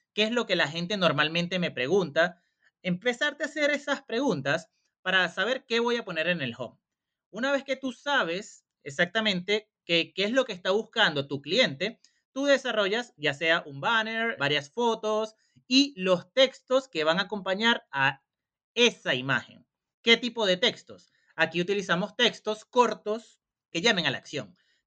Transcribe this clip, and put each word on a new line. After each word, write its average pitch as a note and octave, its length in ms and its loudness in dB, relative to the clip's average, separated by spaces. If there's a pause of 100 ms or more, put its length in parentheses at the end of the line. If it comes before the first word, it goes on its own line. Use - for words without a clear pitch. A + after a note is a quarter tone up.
(140)
¿Qué G#3 100 0
es A3 80 -2
lo A#3+ 140 0
que G3 100 0
la E3 120 2
gente E3+ 280 -4
normalmente E3+ 640 0
me F3 140 -2
pregunta? E3 720 0 (400)
Empezarte B3 600 -2
a D4 40 -4
hacer D4 240 0
esas C#4+ 320 -4
preguntas F3 680 -2 (320)
para F#3 280 2
saber A3+ 360 -4
qué A#3 140 0
voy A#3+ 160 0
a A#3 100 -4
poner E3 220 -4
en F3 160 0
el A#2 120 -4
home. A#2+ 220 -10 (540)
Una B3 200 -4
vez C#4 120 0
que C4+ 120 -4
tú C4 180 -8
sabes G#3+ 680 -4 (200)
exactamente F#3+ 880 -2 (140)
qué, E3 280 0
qué F#3+ 120 -2
es G#3 60 -2
lo B3+ 140 2
que G#3 80 -8
está F3+ 160 -6
buscando F#3+ 580 0
tu C#3 140 -6
cliente, F#3 580 0 (320)
tú C4+ 140 -4
desarrollas A#3+ 720 0
ya D3 160 0
sea E3 320 2
un C#3 160 -12
banner, A3+ 560 0
varias C#3+ 320 -2
fotos A3 680 -2 (320)
y C#4 280 4
los F#3 380 0
textos C4 540 2
que D#3 180 -2
van E3 140 2
a G3+ 40 0
acompañar G3+ 680 -2
a C#3 300 0 (540)
esa A3+ 400 2
imagen. B2+ 500 -4 (360)
¿Qué A#3 160 4
tipo A#3 280 -4
de F3+ 120 2
textos? - 560 -6 (220)
Aquí E3 260 0
utilizamos F#3+ 540 -2
textos G#3+ 500 -2
cortos A3 760 -2 (320)
que E3+ 100 -4
llamen F#3+ 240 2
a C3+ 60 0
la A2 60 -2
acción. G#2+ 400 -12 (300)